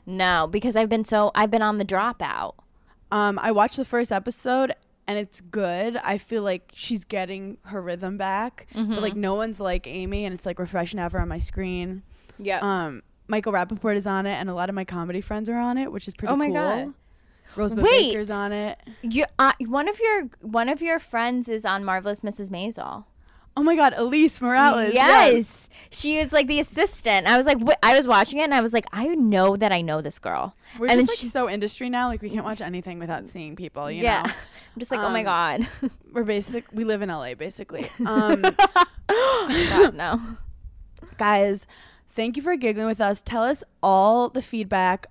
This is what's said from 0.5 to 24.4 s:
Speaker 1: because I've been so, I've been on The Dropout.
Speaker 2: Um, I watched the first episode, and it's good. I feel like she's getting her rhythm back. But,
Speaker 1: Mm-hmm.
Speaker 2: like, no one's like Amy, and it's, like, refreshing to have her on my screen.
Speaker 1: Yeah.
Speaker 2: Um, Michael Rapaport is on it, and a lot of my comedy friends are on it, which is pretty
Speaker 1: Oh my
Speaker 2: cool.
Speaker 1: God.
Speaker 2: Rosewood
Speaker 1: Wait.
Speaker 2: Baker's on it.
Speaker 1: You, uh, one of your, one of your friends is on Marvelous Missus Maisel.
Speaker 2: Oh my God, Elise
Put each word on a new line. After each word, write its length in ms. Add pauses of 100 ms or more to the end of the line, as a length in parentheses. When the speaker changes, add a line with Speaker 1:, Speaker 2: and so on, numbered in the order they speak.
Speaker 1:
because 260
I've 120
been 160
so, 300
I've 160
been 120
on 160
The 60
Dropout. 720 (560)
Speaker 2:
Um, 320
I 100
watched 240
the 80
first 280
episode, 600 (320)
and 120
it's 240
good. 560
I 200
feel 240
like 320
she's 300
getting 600
her 180
rhythm 340
back. 560
But, 80
Speaker 1:
Mm-hmm. 140
Speaker 2:
like, 220
no 180
one's 260
like 260
Amy, 380
and 100
it's, 120
like, 120
refreshing 380
to 60
have 100
her 80
on 80
my 100
screen. 640 (360)
Speaker 1:
Yeah. 240
Speaker 2:
Um, 400 (260)
Michael 240
Rapaport 440
is 100
on 200
it, 80
and 140
a 60
lot 160
of 40
my 100
comedy 360
friends 300
are 80
on 200
it, 140
which 160
is 60
pretty 180
Speaker 1:
Oh 40
my 100
Speaker 2:
cool. 80
Speaker 1:
God. 400 (600)
Speaker 2:
Rosewood 300
Speaker 1:
Wait. 280
Speaker 2:
Baker's 180
on 220
it. 260 (240)
Speaker 1:
You, 220 (140)
uh, 140 (140)
one 220
of 120
your, 280 (140)
one 280
of 120
your 160
friends 520
is 160
on 180
Marvelous 380
Missus 280
Maisel. 540 (540)
Speaker 2:
Oh 40
my 120
God, 220
Elise 460